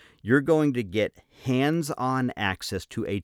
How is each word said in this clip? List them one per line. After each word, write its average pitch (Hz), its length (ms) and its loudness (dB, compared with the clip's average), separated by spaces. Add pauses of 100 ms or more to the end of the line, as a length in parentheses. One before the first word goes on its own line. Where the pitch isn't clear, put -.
(220)
You're 123 200 4
going 151 320 4
to 120 100 -2
get 101 320 -2 (300)
hands-on 131 880 0
access 98 520 -4
to - 180 -6
a 101 180 -4